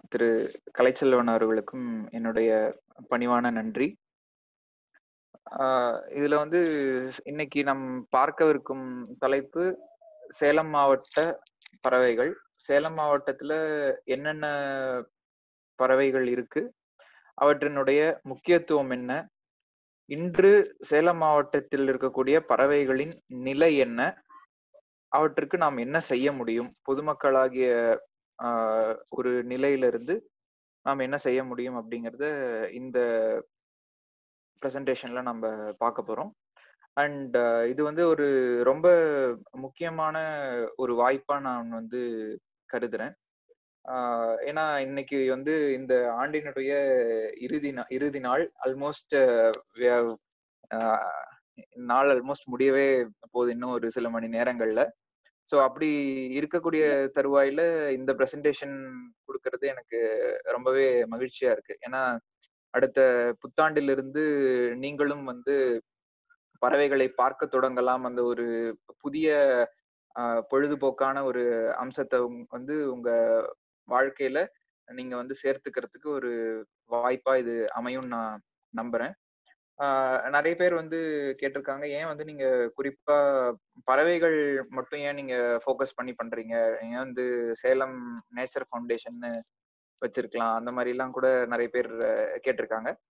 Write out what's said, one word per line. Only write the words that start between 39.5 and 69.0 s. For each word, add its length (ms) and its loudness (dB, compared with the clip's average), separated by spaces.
முக்கியமான 640 -6
ஒரு 200 -2
வாய்ப்பா 440 2
நான் 300 -6
வந்து 320 -8
கருதுறேன். 440 -6
ஆஹ், 560 -2
ஏன்னா 360 -2
இன்னைக்கு 520 -2
வந்து 440 0
இந்த 200 -2
ஆண்டினுடைய 600 -4
இறுதி 320 -4
நா-, 180 -10
இறுதி 300 -2
நாள். 400 -2
Almost, 560 -6
ஆஹ், 360 6
we 120 0
have, 240 4
ஆஹ், 520 -2
நாள் 240 4
almost 360 0
முடியவே 420 2
போகுது 200 0
இன்னும் 200 -4
ஒரு 200 -2
சில 180 -4
மணி 180 -4
நேரங்கள்ல. 560 0
So, 140 4
அப்படி 280 2
இருக்கக்கூடிய 500 0
தருவாயில 480 4
இந்த 220 -2
பிரசன்டேஷன் 640 -2
கொடுக்கறது 460 -6
எனக்கு 320 -6
ரொம்பவே 600 2
மகிழ்ச்சியா 460 -2
இருக்கு. 300 -2
ஏன்னா 200 -6
அடுத்த 280 4
புத்தாண்டிலிருந்து 880 0
நீங்களும் 500 -4
வந்து 280 -4
பறவைகளை 480 4
பார்க்க 360 0
தொடங்கலாம். 580 0
அந்த 200 -2
ஒரு 220 -2
புதிய, 300 -4